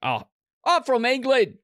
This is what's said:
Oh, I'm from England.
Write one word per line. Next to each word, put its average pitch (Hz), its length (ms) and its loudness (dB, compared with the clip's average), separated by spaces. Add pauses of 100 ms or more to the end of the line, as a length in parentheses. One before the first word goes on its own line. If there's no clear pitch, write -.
Oh, 113 220 -4 (420)
I'm 339 180 2
from 240 220 0
England. 254 580 0